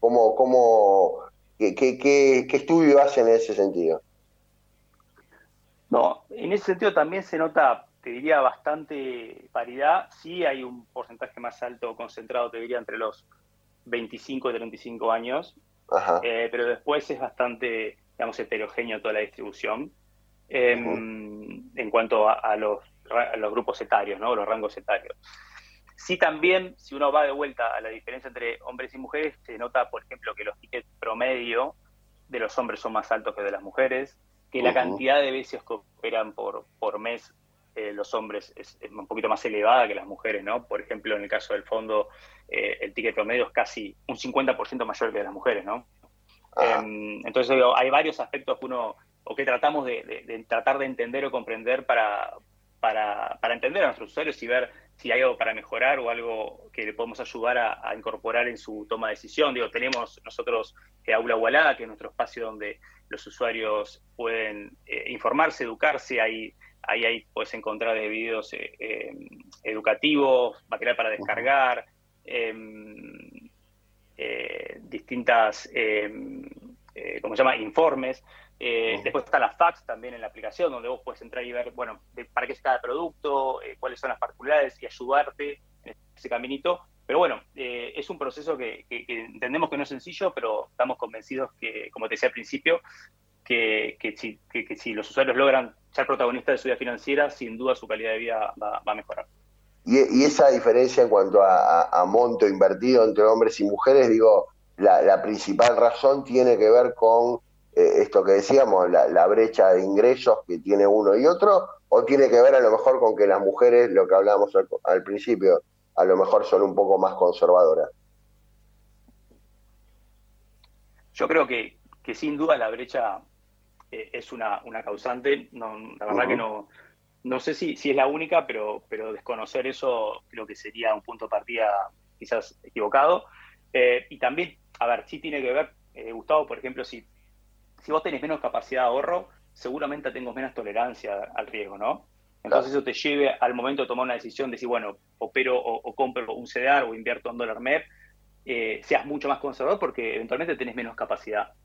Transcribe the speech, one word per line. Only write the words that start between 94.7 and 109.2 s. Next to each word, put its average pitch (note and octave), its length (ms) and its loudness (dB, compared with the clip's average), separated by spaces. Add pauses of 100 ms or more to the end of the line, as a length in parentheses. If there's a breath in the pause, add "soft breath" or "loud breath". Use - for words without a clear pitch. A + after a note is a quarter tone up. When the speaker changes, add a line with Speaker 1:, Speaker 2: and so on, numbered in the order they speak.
Speaker 2:
si - 160 -12
los G#2+ 180 -10
usuarios C3 260 2
logran C3 380 2 (160)
ser C3+ 160 -4
protagonistas B2+ 480 -2
de B2 40 -4
su - 100 -6
vida B2 80 -2
financiera, C#3 520 -2
sin A2+ 300 -10
duda B2+ 160 0
su A#2+ 140 -18
calidad A2 240 -4
de A2 60 -4
vida A2+ 440 -4
va, G#2 240 -6
va G#2+ 60 -2
a - 20 0
mejorar. - 320 -12 (580)
Speaker 1:
Y, B2+ 360 4
y C#3 40 6
esa D3 260 6
diferencia B2 520 4
en A#2+ 60 6
cuanto G2 340 6
a, F2 400 6
a, - 200 2
a - 20 6
monto A2+ 420 4
invertido G2 580 4
entre G#2 200 4
hombres A2 340 4
y G2+ 60 0
mujeres, B2+ 440 4
digo, A2 380 6 (300)
la, F#2+ 260 6
la F#2+ 180 6
principal A2+ 560 2
razón C3+ 460 4
tiene B2 340 4
que G#2+ 140 6
ver B2 240 6
con, A#2 460 4 (340)
eh, F2 220 6
esto G2+ 260 4
que F#2+ 100 6
decíamos, G2+ 560 6
la, D#2+ 200 6
la E2+ 180 6